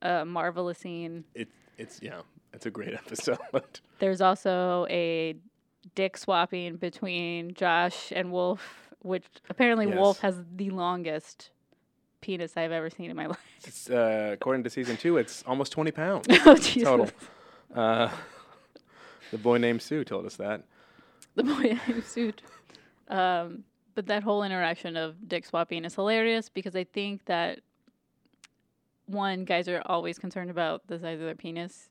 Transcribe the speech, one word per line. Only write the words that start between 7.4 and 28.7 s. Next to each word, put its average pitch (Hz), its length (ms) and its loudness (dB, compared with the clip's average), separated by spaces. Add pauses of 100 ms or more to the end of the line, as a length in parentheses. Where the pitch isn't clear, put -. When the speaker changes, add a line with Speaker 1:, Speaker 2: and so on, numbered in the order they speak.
Speaker 1:
Josh 175 600 0
and 180 160 -4
Wolf, 180 600 -4 (100)
which 185 240 -6 (260)
apparently 226 380 4
Speaker 2:
Yes. 190 80 0
Speaker 1:
Wolf 196 240 6
has 190 160 0 (180)
the 196 160 -4
longest 175 800 -4 (680)
penis 170 360 -6
I've 165 140 0
ever 165 200 -2
seen 170 200 -12
in 170 60 -10
my 156 100 -6
<laughs> 175 80 -6
life. - 40 -10 (260)
Speaker 2:
It's, - 260 -14
uh, 110 440 2
according 131 300 0
to 117 60 -6
season 123 280 -4
two, 170 180 2
it's - 280 0
almost 131 280 -2
twenty 156 180 -2
pounds 165 380 -2
Speaker 1:
<laughs> 294 180 8
Oh, 311 80 12
Jesus. 285 300 4
Speaker 2:
total. 127 260 6 (640)
Uh, 117 360 2 (1200)
the 113 60 -4
boy 120 200 4
named 117 240 2
Sue 147 220 -4
told 95 220 -6
us 98 100 -12
that. 101 260 -6 (720)
Speaker 1:
The - 80 0
boy 262 400 2
<laughs> - 60 -8
named 233 160 -4
Sue. 233 280 -4 (760)
Um, 180 560 0 (320)
but 196 100 -4
that 208 160 -2
whole 208 220 0
interaction 175 520 -4
of 160 320 -8
dick 175 180 -4
swapping 170 380 -2
is 165 120 -10
hilarious 226 520 0
because 190 280 -8
I 185 80 -2
think 202 400 -8
that, 170 360 -2 (1500)